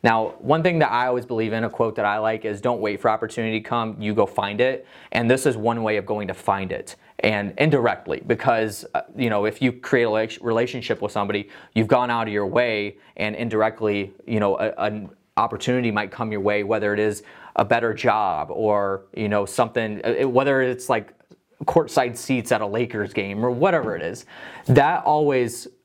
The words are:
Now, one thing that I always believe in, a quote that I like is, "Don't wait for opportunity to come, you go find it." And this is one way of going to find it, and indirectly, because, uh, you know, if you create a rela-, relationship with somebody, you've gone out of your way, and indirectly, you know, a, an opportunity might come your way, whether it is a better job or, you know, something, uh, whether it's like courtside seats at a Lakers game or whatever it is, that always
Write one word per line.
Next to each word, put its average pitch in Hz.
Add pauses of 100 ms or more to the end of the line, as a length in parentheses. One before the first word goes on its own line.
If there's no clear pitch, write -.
Now, 113
one 156
thing 170
that 117
I 123
always 123
believe 113
in, 113
a 113
quote 113
that 110
I 104
like 110
is, 104
"Don't 120
wait 104
for 117
opportunity 110
to 110
come, 113
you 107
go 101
find 104
it." 127 (260)
And 117
this 131
is 123
one 113
way 107
of 101
going 104
to 92
find 95
it, - (240)
and 104
indirectly, 120
because, 110 (100)
uh, - (140)
you 120
know, 104
if 107
you 127
create 123
a 113
rela-, 110
relationship 117
with 101
somebody, 101 (260)
you've 113
gone 123
out 113
of 104
your 101
way, 107 (180)
and 107
indirectly, 107 (140)
you 107
know, 101
a, 107
an 107 (260)
opportunity 117
might 104
come 110
your 104
way, 104
whether 104
it 104
is 107 (340)
a -
better 113
job 101
or, 101 (100)
you 107
know, 104
something, 110
uh, 120
whether 131
it's 127
like - (500)
courtside 131
seats 123
at 110
a 107
Lakers 107
game 101
or 123
whatever 127
it 82
is, 92 (400)
that 147
always 139 (160)